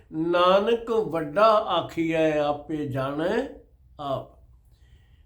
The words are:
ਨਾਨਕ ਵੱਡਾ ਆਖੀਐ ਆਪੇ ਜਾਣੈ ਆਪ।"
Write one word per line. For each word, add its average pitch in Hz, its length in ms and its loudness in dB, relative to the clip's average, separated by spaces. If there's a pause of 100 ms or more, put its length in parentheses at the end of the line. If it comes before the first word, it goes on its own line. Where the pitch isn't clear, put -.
(120)
ਨਾਨਕ 185 800 2
ਵੱਡਾ 202 560 2
ਆਖੀਐ 165 880 0
ਆਪੇ 147 500 -4
ਜਾਣੈ 147 600 -2 (520)
ਆਪ।" 139 380 -8 (880)